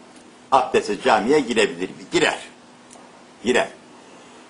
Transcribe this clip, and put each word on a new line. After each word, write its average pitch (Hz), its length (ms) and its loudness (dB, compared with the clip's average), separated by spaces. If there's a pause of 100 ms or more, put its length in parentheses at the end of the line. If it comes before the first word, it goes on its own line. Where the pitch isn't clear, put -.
(520)
Abdestsiz 107 500 0
camiye 120 380 2
girebilir 101 480 -2
mi? - 80 -16 (160)
Girer. 151 260 0 (1080)
Girer. 123 240 0 (800)